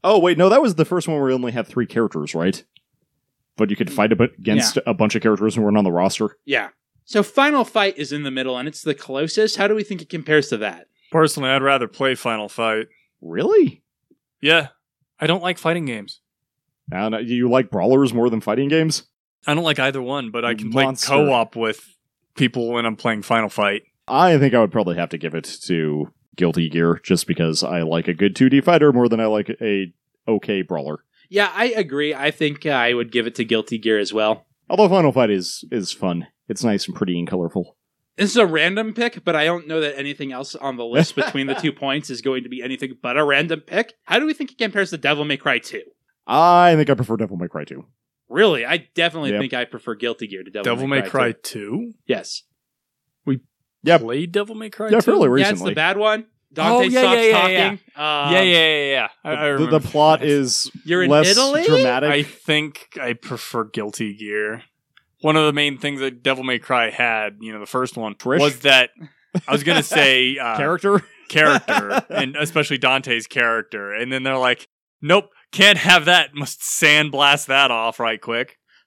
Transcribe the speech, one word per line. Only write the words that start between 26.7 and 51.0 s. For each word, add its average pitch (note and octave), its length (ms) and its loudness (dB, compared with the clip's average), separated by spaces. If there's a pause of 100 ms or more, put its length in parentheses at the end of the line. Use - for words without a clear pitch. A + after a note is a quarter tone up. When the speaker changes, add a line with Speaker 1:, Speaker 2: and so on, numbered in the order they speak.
Speaker 1:
just - 240 0
because D#2+ 360 -2
I E2+ 180 -4
like E2 260 -2
a F2 60 -2
good F#2+ 220 0
two C3 140 4
D C3+ 120 4
fighter D3+ 320 6
more A#2+ 160 4
than A2+ 100 0
I A2+ 60 0
like G#2+ 240 0 (120)
a G2 320 -2 (340)
okay G#2 340 -2
brawler. D2+ 420 -8 (260)
Speaker 2:
Yeah, G3 240 0
I A3 160 0
agree. D3+ 440 -4
I C#3+ 180 -4
think, D3 340 -6
uh, D3+ 60 -2
I B2 220 2
would A#2 180 -4
give A#2 140 -2
it A#2 100 -8
to A#2 100 -4
Guilty A2 320 -2
Gear G#2+ 220 0
as G2+ 140 -4
well. G#2+ 320 -2 (240)
Speaker 1:
Although F#3 200 4
Final E3+ 240 4
Fight B2 160 2
is, F#2+ 420 -4
is G#2 220 -6
fun. F2 340 -4 (220)
It's A2 140 -6
nice G#2 240 -2
and F2+ 80 -12
pretty F2+ 220 -4
and E2+ 100 -6
colorful. F2+ 500 -6 (400)
Speaker 2:
This G3+ 140 -2
is A#3 60 -2
a A3 80 6
random F#3 480 -2
pick, A#3 300 -6
but E3+ 120 0
I D3+ 100 0
don't E3+ 220 -2
know D#3+ 120 -4
that D3 180 -4
anything C#3 360 -10
else C3+ 220 -12
on C3+ 200 -8
the A#2+ 100 -8
list C3+ 300 0
between C#3 320 -4
the C3+ 60 -6
Speaker 1:
<laughs> B2+ 80 -6
Speaker 2:
two D3 100 -2
points C#3 380 -6
is A#2 120 -10
going C3 220 -4
to A#2+ 60 -16
be B2+ 120 -12
anything C3 400 -10
but B2 160 -4
a D3+ 60 2
random D3+ 380 0
pick. A3+ 320 -4 (100)
How G#3+ 160 0
do D4+ 60 0
we D#4 80 -2
think D4 180 -10
it - 60 -20
compares G3+ 320 -2
to E3+ 80 -8
Devil D3 280 -2
May C#3+ 120 -2
Cry B2+ 220 0
Two? G2+ 240 -12 (440)
Speaker 1:
I E3+ 480 8
think D3+ 140 4
I C#3 40 2
prefer A2+ 240 -2
Devil F#2+ 200 -6
May F2 100 -6
Cry D2+ 160 -10
Two. C2+ 220 -16 (440)
Speaker 2:
Really? D3+ 360 2
I E3 300 -4
definitely D#3+ 360 -2
Speaker 1:
Yep. G#2 100 0
Speaker 2:
think B2+ 120 -6
I B2 120 -4
prefer A#2 300 -10
Guilty A#2 320 -6
Gear F#2+ 160 -14
to F2 80 -20
Devil G2+ 120 -8 (120)
Speaker 3:
Devil C3+ 120 -4
Speaker 2:
May C#3 140 0